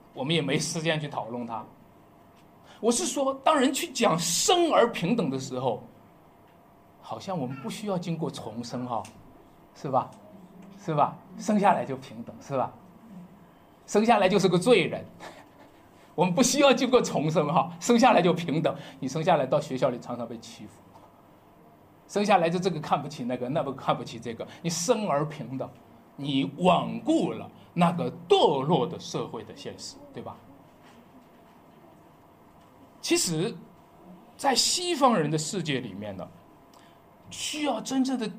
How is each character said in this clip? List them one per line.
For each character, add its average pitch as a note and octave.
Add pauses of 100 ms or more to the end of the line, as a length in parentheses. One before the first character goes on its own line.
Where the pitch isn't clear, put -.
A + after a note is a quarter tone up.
(140)
我 C3+
们 D#3+
也 D#3
没 C#3
时 -
间 D#3
去 D3
讨 A2
论 A#2+
它。 A2 (1160)
我 A#3
是 E4
说， C4+ (100)
当 D#4+
人 C4+
去 E4+
讲 F3+
“生 F4
而 A3+
平 F#3
等” F3+
的 C3+
时 B2+
候， B2 (1160)
好 A2+
像 F#3
我 B2+
们 C3
不 A3+
需 G#3
要 F#3+
经 F3
过 D#3
重 A#2
生 B2
哈， A2+ (720)
是 -
吧？ B2+ (720)
是 D#3+
吧？ C#3 (220)
生 G#3
下 F#3+
来 B2+
就 C3+
平 A#2
等， -
是 C#3
吧？ A#2 (1120)
生 G#3+
下 A3+
来 F#3+
就 F#3
是 F3
个 F3
罪 F3+
人， - (560)
<laughs> -
我 E3+
们 F3+
不 B3+
需 C4+
要 C4+
经 C4
过 B3
重 D#3
生 D3+
哈， E3+
生 A#3+
下 B3+
来 F3
就 E3+
平 -
等。 C#3+ (240)
你 C#3
生 D#3+
下 E3+
来 C3+
到 C#3
学 C3
校 C3+
里 A#2+
常 A#2+
常 A#2
被 A#2
欺 -
负， - (1400)
生 G3+
下 G3+
来 E3
就 F3
这 F3+
个 D#3
看 D#3+
不 C#3+
起 -
那 B2
个， B2
那 D3+
个 C3+
看 C#3+
不 B2
起 A2+
这 A#2
个， - (160)
你 E3+
生 G#3+
而 D3
平 C3+
等， A#2+ (460)
你 C#3 (100)
罔 C3+
顾 A3+
了 G#2+ (280)
那 E3+
个 B2+ (160)
堕 G3+
落 C3+
的 G#2+
社 A#2+
会 A2+
的 -
现 G2+
实， - (140)
对 A#2
吧？ A2 (2750)
其 E4+
实， F3+ (840)
在 C#4
西 F4
方 B3+
人 D3
的 D#3
世 E3
界 C#3
里 A2
面 G2+
呢， F2 (1040)
需 D4
要 A#3
真 C4
正 C4
的 G#3+ (120)